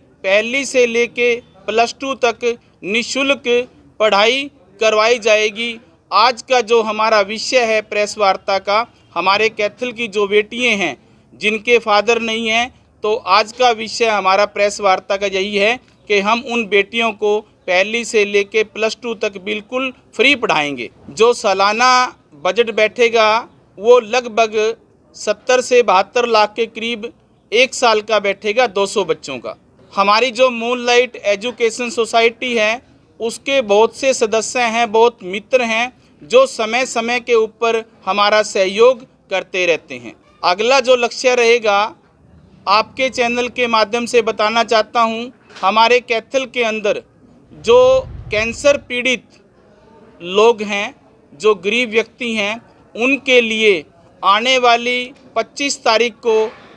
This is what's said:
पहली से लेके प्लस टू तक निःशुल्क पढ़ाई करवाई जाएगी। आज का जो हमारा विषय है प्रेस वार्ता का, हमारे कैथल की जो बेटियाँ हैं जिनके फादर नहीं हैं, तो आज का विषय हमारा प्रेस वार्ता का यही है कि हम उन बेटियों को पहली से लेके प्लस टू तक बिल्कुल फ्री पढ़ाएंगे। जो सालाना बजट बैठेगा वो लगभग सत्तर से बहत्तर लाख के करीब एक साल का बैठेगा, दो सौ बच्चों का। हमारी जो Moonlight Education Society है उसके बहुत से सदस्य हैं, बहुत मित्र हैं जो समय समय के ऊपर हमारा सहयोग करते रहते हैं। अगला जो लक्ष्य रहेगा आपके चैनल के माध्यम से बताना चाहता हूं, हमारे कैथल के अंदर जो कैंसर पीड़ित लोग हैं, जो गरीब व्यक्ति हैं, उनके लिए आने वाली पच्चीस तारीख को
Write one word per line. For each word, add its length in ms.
पहली 640
से 220
लेके 540
प्लस 600
टू 140
तक 440
निःशुल्क 840
पढ़ाई 500
करवाई 380
जाएगी। 600
आज 300
का 180
जो 220
हमारा 380
विषय 380
है 220
प्रेस 380
वार्ता 400
का, 280
हमारे 340
कैथल 440
की 160
जो 180
बेटियाँ 500
हैं 200
जिनके 440
फादर 420
नहीं 280
हैं, 340
तो 120
आज 380
का 180
विषय 360
हमारा 380
प्रेस 360
वार्ता 360
का 100
यही 300
है 240
कि 120
हम 200
उन 260
बेटियों 460
को 280
पहली 640
से 200
लेके 380
प्लस 400
टू 120
तक 240
बिल्कुल 540
फ्री 200
पढ़ाएंगे। 560
जो 220
सालाना 840
बजट 360
बैठेगा 800
वो 220
लगभग 760
सत्तर 460
से 220
बहत्तर 440
लाख 300
के 100
करीब 460
एक 220
साल 260
का 180
बैठेगा, 480
दो 200
सौ 180
बच्चों 340
का। 180
हमारी 340
जो 200
Moonlight 640
Education 760
Society 640
है 260
उसके 400
बहुत 360
से 180
सदस्य 460
हैं, 320
बहुत 300
मित्र 400
हैं 300
जो 240
समय 400
समय 340
के 140
ऊपर 500
हमारा 360
सहयोग 600
करते 360
रहते 280
हैं। 180
अगला 360
जो 160
लक्ष्य 380
रहेगा 600
आपके 400
चैनल 400
के 180
माध्यम 400
से 160
बताना 420
चाहता 360
हूं, 300
हमारे 380
कैथल 440
के 180
अंदर 400
जो 540
कैंसर 460
पीड़ित 480
लोग 400
हैं, 320
जो 200
गरीब 360
व्यक्ति 440
हैं, 280
उनके 440
लिए 440
आने 340
वाली 540
पच्चीस 480
तारीख 280
को 400